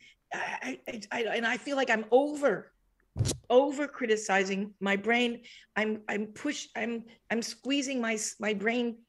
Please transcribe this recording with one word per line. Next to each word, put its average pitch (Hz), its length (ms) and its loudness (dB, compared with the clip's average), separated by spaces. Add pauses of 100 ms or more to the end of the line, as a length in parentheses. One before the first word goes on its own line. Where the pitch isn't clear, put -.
(320)
I, - 460 -6 (100)
I, - 40 -10
I, 214 100 -10 (100)
I, 226 240 -2
and 233 100 0
I 247 100 0
feel 285 200 -4
like 262 140 2
I'm 220 200 2
over, 277 640 2 (760)
over 277 400 4
criticizing 202 920 0
my 196 160 2
brain. 233 460 0 (340)
I'm, 214 320 -2
I'm 208 180 -2
push, 285 500 -6
I'm, 226 280 -6 (260)
I'm 226 120 0
squeezing 269 580 -2
my 226 140 0
s-, - 240 -6
my 214 160 0
brain, 226 440 -2 (100)